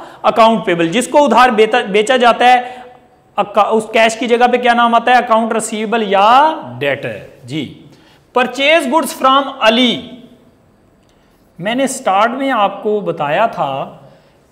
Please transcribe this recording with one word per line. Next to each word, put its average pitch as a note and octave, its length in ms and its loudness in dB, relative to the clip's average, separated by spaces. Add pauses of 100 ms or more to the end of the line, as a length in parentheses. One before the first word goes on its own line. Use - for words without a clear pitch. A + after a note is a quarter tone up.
(240)
अकाउंट A3 420 2
पेबल। E3+ 220 0
जिसको B3 300 0
उधार B3+ 320 4
बेचा, A3 320 2
बेचा G#3+ 340 0
जाता A#3+ 300 2
है B3 420 0 (500)
अका-, G3+ 280 0
उस A3 280 -2
कैश A3+ 220 2
की B3 100 -6
जगह A#3+ 200 2
पे B3 120 2
क्या A#3+ 160 2
नाम A#3 200 2
आता A#3 180 2
है? B3 100 4
अकाउंट A3+ 300 0
रिसीवेबल A3 500 -4
या G#3+ 500 4 (260)
डेटर। B2+ 480 -6 (180)
जी, B2+ 400 -10 (500)
परचेज C4+ 560 0
गुड्स D#4 280 -2
फ्रॉम C4+ 240 2
अली, A3+ 680 0 (1500)
मैंने A#3+ 280 -2
start G#3+ 440 -2
में C4+ 180 -4
आपको G#3 500 -2
बताया E3 480 -2
था D#3 560 -8 (480)